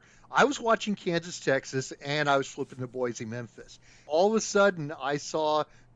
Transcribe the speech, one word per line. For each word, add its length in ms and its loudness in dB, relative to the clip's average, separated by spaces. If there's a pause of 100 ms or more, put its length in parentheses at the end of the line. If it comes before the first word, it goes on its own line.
(300)
I 140 6
was 160 0
watching 340 0
Kansas, 460 -4
Texas, 520 -2 (120)
and 260 0
I 60 6
was 100 0
flipping 320 -10
to 80 -6
Boise, 380 -6
Memphis. 560 -12 (260)
All 220 4
of 80 2
a 40 2
sudden, 520 2 (100)
I 140 -2
saw 480 -2 (320)